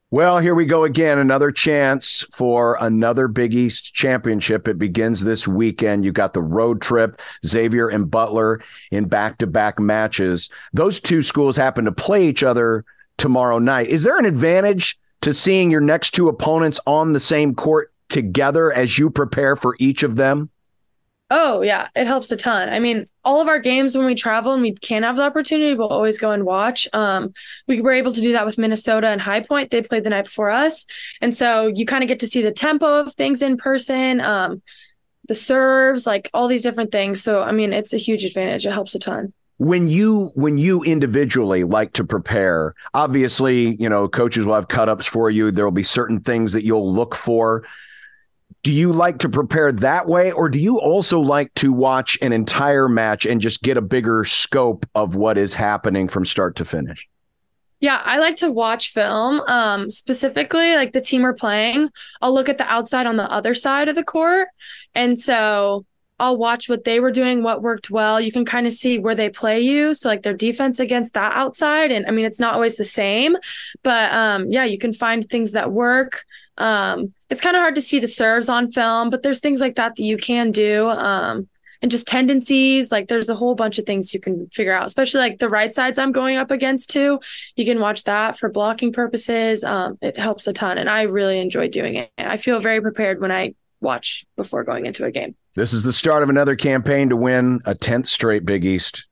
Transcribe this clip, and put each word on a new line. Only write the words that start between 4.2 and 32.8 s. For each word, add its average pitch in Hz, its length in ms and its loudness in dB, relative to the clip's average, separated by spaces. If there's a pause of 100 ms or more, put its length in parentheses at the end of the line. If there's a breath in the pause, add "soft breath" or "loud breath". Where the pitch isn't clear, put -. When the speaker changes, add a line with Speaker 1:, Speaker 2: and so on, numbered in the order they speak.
Speaker 1:
It 104 100 0
begins 104 460 -2
this 110 240 -2
weekend. 104 580 0
You 98 60 0
got 98 240 0
the 87 80 0
road 107 400 0
trip, 113 380 0 (260 loud breath)
Xavier 113 400 2
and 104 240 -2
Butler 113 500 0 (300 loud breath)
in 101 140 -2
back-to-back 107 760 0
matches. 104 680 0 (240 loud breath)
Those 180 260 0
two 165 240 2
schools 139 340 0
happen 131 280 0
to 107 80 0
play 190 340 2
each 139 160 0
other 117 420 2 (340 soft breath)
tomorrow 127 420 2
night. 123 280 2
Is 151 140 0
there 302 160 2
an 262 60 4
advantage 180 760 2 (220)
to 151 120 0
seeing 185 380 2
your 156 100 4
next 151 300 2
two 175 180 2
opponents 156 600 0
on 156 240 2
the 139 80 2
same 151 340 2
court - 380 2 (160)
together 139 640 2
as 127 260 0
you 151 120 4
prepare 139 440 0
for 127 240 -2
each 135 240 2
of 120 140 0
them? 139 340 2 (840)
Speaker 2:
Oh, 269 300 2
yeah. 202 320 0
It 240 140 0
helps 262 240 -2
a 220 40 -2
ton. 220 340 -2
I 214 100 -2
mean, 233 260 -2 (180)
all 277 160 4
of 320 60 0
our 302 140 2
games 254 360 0
when 262 80 2
we 247 120 2
travel 226 360 0
and 262 100 0
we 214 120 0
can't 220 300 -4
have 247 100 0
the 269 80 0
opportunity, 302 520 0
we'll 220 120 -2
always 214 320 0
go 214 140 0
and 202 120 -2
watch. 202 480 0
Um, 196 400 -2 (360 loud breath)
we 240 120 0
were 262 120 2
able 254 180 0
to 226 100 -4
do 240 120 2
that 220 120 2
with 214 140 -4
Minnesota 220 480 0
and 202 140 0
High 202 180 -2
Point. 269 320 -2
They 233 100 0
played 226 220 -2
the 214 80 -2
night 196 140 0
before 208 260 -2
us. 302 360 0 (340 loud breath)
And 233 120 0
so 226 400 2
you 220 140 -4
kinda 262 200 0
get 254 120 -2
to 233 80 -6
see 240 160 -2
the 214 80 0
tempo 294 480 2